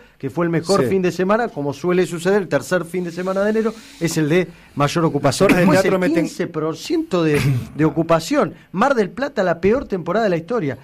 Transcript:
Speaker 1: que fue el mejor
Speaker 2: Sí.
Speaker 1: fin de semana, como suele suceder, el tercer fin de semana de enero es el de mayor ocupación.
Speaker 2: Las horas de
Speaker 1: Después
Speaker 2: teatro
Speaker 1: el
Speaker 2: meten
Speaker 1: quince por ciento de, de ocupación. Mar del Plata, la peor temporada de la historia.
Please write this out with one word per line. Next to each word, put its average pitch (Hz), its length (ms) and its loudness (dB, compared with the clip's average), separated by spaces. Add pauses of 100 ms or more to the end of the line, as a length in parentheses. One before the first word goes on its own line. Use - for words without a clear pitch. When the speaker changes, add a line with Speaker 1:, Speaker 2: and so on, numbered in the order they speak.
(180)
Speaker 1:
que 135 120 -6
fue 175 160 -2
el 170 60 0
mejor 170 320 2
Speaker 2:
Sí. - 40 0
Speaker 1:
fin 190 140 0
de 180 100 0
semana, 202 380 0
como 143 240 -6
suele 180 340 0
suceder, 180 340 0
el 165 60 -6
tercer 170 380 -2
fin 180 180 -6
de 170 80 -8
semana 185 320 -4
de 208 80 0
enero 220 220 0 (260)
es 165 180 -2
el 156 120 2
de 170 180 2 (280)
mayor 143 300 0
ocupación. 143 440 2
Speaker 2:
Las - 40 6
horas - 40 0
de 180 40 4
Speaker 1:
Después 190 200 4
Speaker 2:
teatro 185 140 2
Speaker 1:
el 185 40 2 (100)
Speaker 2:
meten 160 160 2
Speaker 1:
quince - 220 -6
por 160 300 -4
ciento 311 460 -2
de, 151 160 2 (360)
de 147 100 2
ocupación. 165 680 0 (180)
Mar 254 240 2
del 202 140 0
Plata, 254 340 -4
la 170 180 0
peor 233 260 2
temporada 185 360 -2
de 208 80 2
la 170 60 0
historia. 165 460 -4